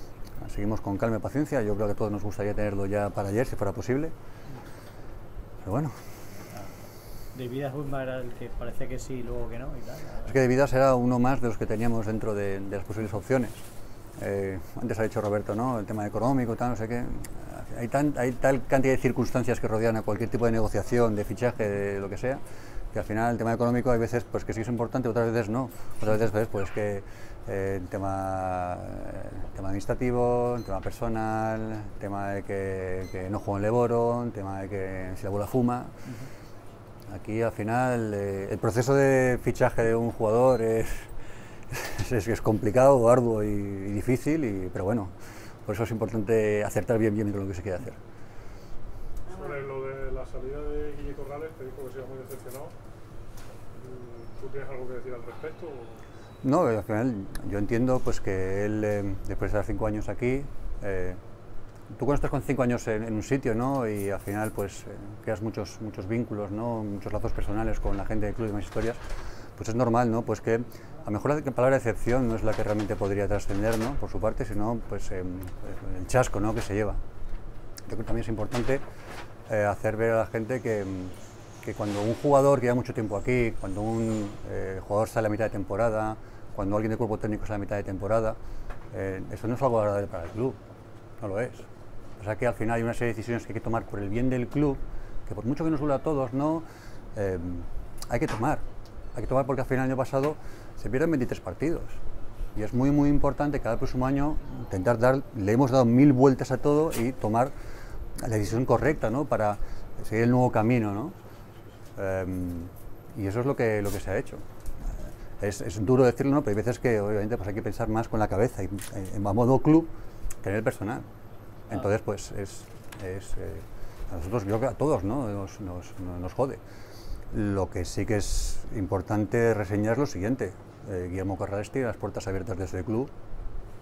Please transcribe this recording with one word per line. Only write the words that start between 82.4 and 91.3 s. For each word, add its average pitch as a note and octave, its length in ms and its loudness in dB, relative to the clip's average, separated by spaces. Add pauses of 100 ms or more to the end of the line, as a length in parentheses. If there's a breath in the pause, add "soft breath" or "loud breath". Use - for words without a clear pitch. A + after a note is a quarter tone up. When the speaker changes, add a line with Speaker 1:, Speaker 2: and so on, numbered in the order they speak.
Speaker 1:
que B2 60 2
lleva A#2+ 100 4
mucho B2 200 -2
tiempo G#2+ 220 -2
aquí, A#2+ 420 2
cuando F#2+ 220 -4
un, A2 460 0 (220)
eh, F#2+ 380 -4
jugador F#2+ 200 2
sale A2 200 2
a - 20 2
mitad G#2+ 160 2
de G2+ 60 0
temporada, G#2+ 680 0 (380 loud breath)
cuando G2+ 200 0
alguien A2 140 2
de A2 80 0
cuerpo G#2+ 220 0
técnico G#2+ 260 -2
sale G#2+ 120 -2
a - 20 -2
mitad G2+ 160 -2
de G2+ 80 -2
temporada, G2+ 520 0 (600 loud breath)
eh, F#2+ 260 -4 (100)
eso G#2+ 160 -6
no A#2 60 0
es A#2+ 80 -2
algo A#2+ 180 4
agradable G2+ 280 2
para F2 160 -8
el - 80 -8
club, A#2+ 240 -2 (640)
no G#2+ 60 -4
lo G2 120 -2